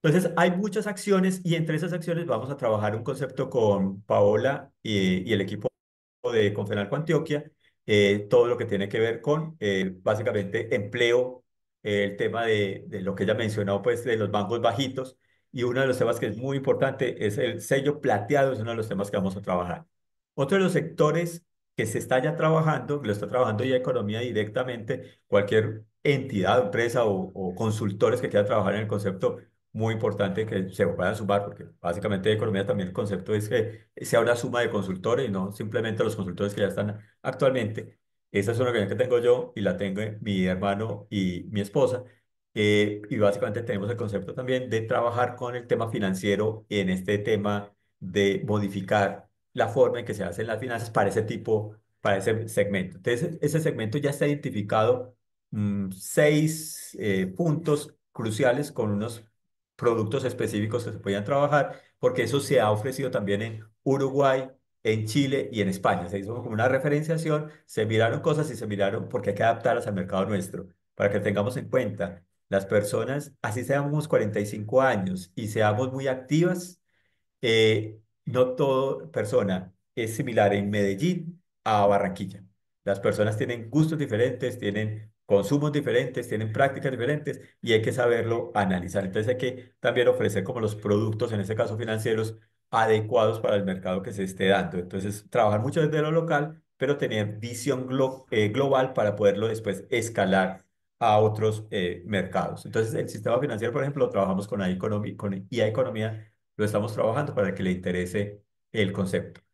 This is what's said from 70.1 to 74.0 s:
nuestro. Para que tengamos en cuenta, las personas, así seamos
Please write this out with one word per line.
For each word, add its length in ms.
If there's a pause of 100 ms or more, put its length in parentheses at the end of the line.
nuestro. 420 (260)
Para 160
que 100
tengamos 360
en 120
cuenta, 560 (240)
las 180
personas, 760
así 220
seamos 440